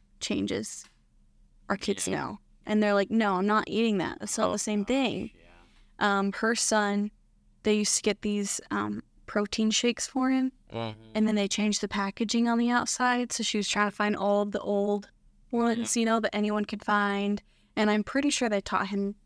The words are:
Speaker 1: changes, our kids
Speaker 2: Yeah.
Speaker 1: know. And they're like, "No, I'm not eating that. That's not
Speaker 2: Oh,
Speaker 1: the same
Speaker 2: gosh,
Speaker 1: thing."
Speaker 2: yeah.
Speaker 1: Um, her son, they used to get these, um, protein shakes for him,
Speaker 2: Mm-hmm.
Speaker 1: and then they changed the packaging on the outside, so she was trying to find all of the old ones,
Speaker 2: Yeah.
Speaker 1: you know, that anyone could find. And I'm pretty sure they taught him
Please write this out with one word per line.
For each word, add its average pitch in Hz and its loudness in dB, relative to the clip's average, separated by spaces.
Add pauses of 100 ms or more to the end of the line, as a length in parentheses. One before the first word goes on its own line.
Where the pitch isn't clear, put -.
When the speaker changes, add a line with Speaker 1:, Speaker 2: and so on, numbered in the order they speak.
(200)
Speaker 1:
changes, - -4 (840)
our 196 0
kids - -2
Speaker 2:
Yeah. 190 -2
Speaker 1:
know. 147 -6 (260)
And 214 2
they're 208 4
like, 202 2
"No, 214 2
I'm 185 0
not 214 2
eating 214 2
that. - -4
That's - -6
not 214 2
Speaker 2:
Oh, - 0
Speaker 1:
the 208 -2
same 208 -2
Speaker 2:
gosh, 202 -6
Speaker 1:
thing." 247 -2
Speaker 2:
yeah. - -4
Speaker 1:
Um, 196 0
her 226 0
son, 208 0 (540)
they 214 4
used 208 2
to - -2
get 208 0
these, 208 -2 (100)
um, 208 -4 (240)
protein 220 0
shakes - 0
for 262 0
him, 262 0 (200)
Speaker 2:
Mm-hmm. 226 -6 (140)
Speaker 1:
and 214 2
then 214 2
they 202 2
changed 208 0
the 202 -4
packaging 220 0
on 233 2
the 240 2
outside, 247 0
so 226 -4
she 214 -2
was 202 -2
trying 208 0
to - -14
find 208 0
all 202 2
of 208 -4
the 208 -2
old 202 0 (400)
ones, 233 0
Speaker 2:
Yeah. 233 2
Speaker 1:
you 226 2
know, 226 4
that 214 -2
anyone 208 0
could 208 -10
find. 202 0 (340)
And 214 4
I'm 208 2
pretty 285 0
sure 247 0
they 202 0
taught 190 -2
him 202 -4